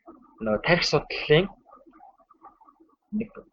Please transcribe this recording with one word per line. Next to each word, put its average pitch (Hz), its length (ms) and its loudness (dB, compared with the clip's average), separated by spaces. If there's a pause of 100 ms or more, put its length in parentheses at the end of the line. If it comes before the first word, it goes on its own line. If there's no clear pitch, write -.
(400)
нөө 107 240 0
тарих 175 240 2
судлалын - 640 2 (1600)
нэг 214 160 -4 (240)